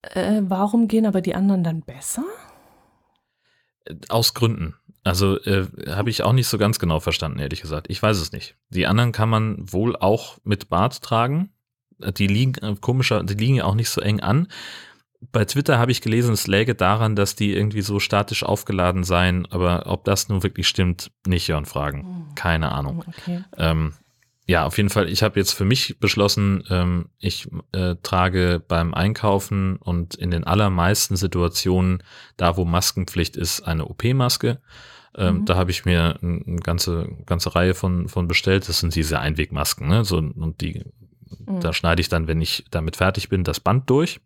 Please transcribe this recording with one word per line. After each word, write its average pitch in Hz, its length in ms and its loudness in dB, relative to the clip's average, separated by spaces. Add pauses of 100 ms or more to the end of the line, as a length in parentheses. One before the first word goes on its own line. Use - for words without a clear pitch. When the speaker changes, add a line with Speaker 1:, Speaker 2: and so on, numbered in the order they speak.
Speaker 1:
Äh, 202 440 0
warum 208 400 2
gehen 220 180 2
aber 196 140 2
die 180 160 -2
anderen 190 300 2
dann 160 160 -2
besser? - 420 -8 (1600)
Speaker 2:
Äh, 80 100 -14 (140)
aus 113 240 0
Gründen. 82 420 -2 (280)
Also, 95 400 2
äh, 98 240 0 (220)
habe 101 200 -2
ich - 140 -2
auch 110 100 4
nicht 127 140 2
so 113 100 -2
ganz 104 220 2
genau 82 200 0
verstanden, 78 400 -4
ehrlich 69 220 -6
gesagt. 76 280 -8
Ich - 120 -6
weiß 107 160 4
es 80 140 -4
nicht. - 240 -14 (140)
Die - 180 0
anderen 117 240 4
kann 110 180 0
man 110 420 0
wohl 110 240 0
auch - 480 0
mit 101 260 -2
Bart 101 340 0
tragen. 135 480 0 (500)
Äh, 95 100 -4
die 98 160 0
liegen, 123 360 2
äh, 107 160 -2
komischer, 123 440 0
die 98 120 -2
liegen 117 200 2
ja 101 100 0
auch 95 100 2
nicht 113 140 0
so - 120 -2
eng 104 200 2
an. 143 260 2 (840)
Bei 107 140 2
Twitter 135 340 2
habe 120 120 2
ich 123 100 0
gelesen, 117 320 2
es - 120 -2
läge 107 300 2
daran, 107 400 2
dass 101 200 0
die 104 180 0
irgendwie 104 280 0
so 101 180 -2
statisch - 440 -2
aufgeladen 92 600 0
seien, 90 460 2
aber 87 380 0
ob 90 180 -4
das - 240 0
nun 95 140 0
wirklich 92 240 -2
stimmt, - 440 0 (140)
nicht 90 220 0
Jörn 76 180 -2
fragen. 69 380 -6
Speaker 1:
Hm. 175 320 -14
Speaker 2:
Keine 82 360 0
Ahnung. 143 340 -4
Speaker 1:
Hm, 165 120 -16
okay. 175 260 -8 (140)
Speaker 2:
Ähm, 80 360 0 (520)
ja, 82 200 2
auf 76 120 -2
jeden 101 120 2
Fall, 95 200 0
ich 90 140 0
habe 104 160 2
jetzt 92 140 0
für 98 120 -2
mich 123 340 0
beschlossen, 101 720 2
ähm, 90 480 0
ich, - 300 -6 (240)
äh, 90 320 -2
trage 90 640 2
beim 82 260 0
Einkaufen 98 840 0
und 87 360 -4
in - 160 -6
den 85 140 0
allermeisten 95 720 2
Situationen, 90 880 0 (340)
da 85 180 2
wo 92 100 0
Maskenpflicht 87 720 0
ist, - 240 -4
eine 80 240 -2
O-P-Maske. 123 760 0 (580)
Ähm, 90 220 2
Speaker 1:
Mhm. 208 60 0
Speaker 2:
da 90 100 2
habe 90 160 2
ich - 140 -6
mir 85 360 2
n-, 85 240 -2
'ne 85 160 -4
ganze, 85 460 -2 (180)
ganze - 300 -2
Reihe 90 180 4
von, 90 360 -2
von 87 180 -2
bestellt. 95 420 0
Das 82 100 -2
sind 80 140 0
diese 78 260 0
Einwegmasken, 73 680 -2
ne? 110 180 4
So, 92 120 0
und 80 440 -4
die, - 220 -6 (640)
Speaker 1:
Mhm. 190 140 -4
Speaker 2:
da 85 120 -2
schneide 87 280 2
ich 82 80 -4
dann, 80 180 -2
wenn 80 140 0
ich - 280 -4
damit 80 280 -4
fertig 95 320 0
bin, 92 140 0
das - 160 -4
Band 127 300 0
durch. 143 360 2